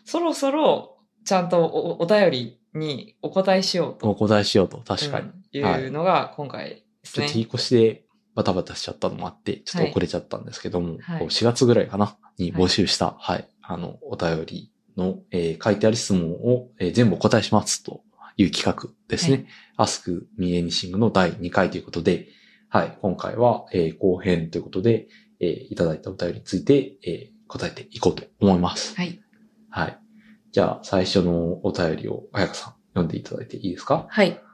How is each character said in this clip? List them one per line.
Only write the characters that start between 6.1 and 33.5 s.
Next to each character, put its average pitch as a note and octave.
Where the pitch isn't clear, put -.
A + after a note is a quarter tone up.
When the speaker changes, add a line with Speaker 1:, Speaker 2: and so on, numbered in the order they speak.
Speaker 1:
今 D3
回 A2
で -
す -
ね。 D3
Speaker 2:
は D3
い。 -
ち -
ょ -
っ -
と -
言 A2+
い -
越 -
し -
で A2+
バ G#2+
タ G2
バ F2+
タ -
し -
ち -
ゃ -
っ -
た F#2
の G2+
も F2+
あ F2+
っ -
て、 -
ち -
ょ E3+
っ D#3+
と -
遅 -
れ -
ち -
ゃ F2
っ -
た -
ん -
で -
す -
け -
ど F2+
も、 E2+
Speaker 1:
は -
い。 -
は E3+
い。 -
Speaker 2:
こ E2+
う、 -
四 -
月 A#2
ぐ A#2+
ら G#2+
い -
か G2
な、 G2+
に F2
募 F#2
集 F2+
し -
た、 -
Speaker 1:
は -
い。 -
Speaker 2:
は -
い。 -
あ F2
の、 F2+
お -
便 E2
り -
の、 F#2
え E2
ー、 -
書 A2
い G2+
て A2
あ A2
る A2+
質 -
問 E2+
を、 A#2+
え F#2
ー、 E2+
全 A#2
部 F2
お -
答 G#2+
え G#2
し -
ま G#2
す -
と -
い G2+
う D#2+
企 -
画 -
で A2+
す E3+
ね。 C3
Speaker 1:
は A2+
い。 -
Speaker 2:
Ask -
Me F2+
Anything F2
の A2
第 F2+
二 F2
回 F#2
と F#2
い E2+
う -
こ -
と -
で、 -
は F#2
い、 -
今 F2+
回 -
は、 A#2
え E2
ー、 -
後 F2+
編 E2+
と F2
い -
う -
こ -
と F#2+
で、 A2
え -
ー、 -
い -
た F2
だ D#2+
い -
た -
お -
便 F2+
り E2+
に -
つ -
い -
て、 C#3
え F2+
ー、 -
答 -
え E2+
て -
い -
こ -
う D#2+
と -
思 G2
い F2
ま F2
す。 -
Speaker 1:
は -
い。 E2+
Speaker 2:
は F2+
い。 -
じ -
ゃ F2+
あ、 -
最 F#2
初 F#2+
の E2+
お G2+
便 E2
り -
を、 A#1
彩 F#2+
香 -
さ -
ん、 -
読 F2+
ん -
で -
い -
た -
だ -
い -
て -